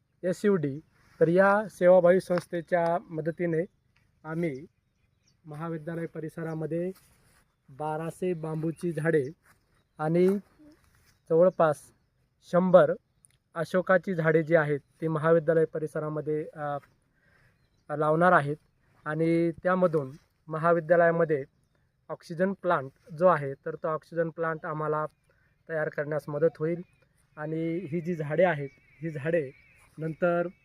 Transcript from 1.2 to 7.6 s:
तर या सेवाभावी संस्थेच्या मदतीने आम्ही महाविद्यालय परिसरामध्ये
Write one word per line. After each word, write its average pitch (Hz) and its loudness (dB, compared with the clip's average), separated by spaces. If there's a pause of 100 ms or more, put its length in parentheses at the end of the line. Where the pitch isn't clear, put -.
तर 160 4
या 196 4
सेवाभावी 180 6
संस्थेच्या 170 -2 (120)
मदतीने 165 -4 (600)
आम्ही 160 -6 (800)
महाविद्यालय 165 -10
परिसरामध्ये 160 -8 (760)